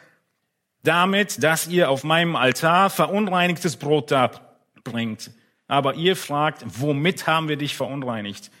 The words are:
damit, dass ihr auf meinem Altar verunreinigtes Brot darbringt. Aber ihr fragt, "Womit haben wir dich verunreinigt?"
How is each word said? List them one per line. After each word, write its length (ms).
damit, 600
dass 240
ihr 200
auf 140
meinem 320
Altar 560
verunreinigtes 840
Brot 340
darbringt. 1200
Aber 260
ihr 220
fragt, 480
"Womit 600
haben 220
wir 80
dich 200
verunreinigt?" 840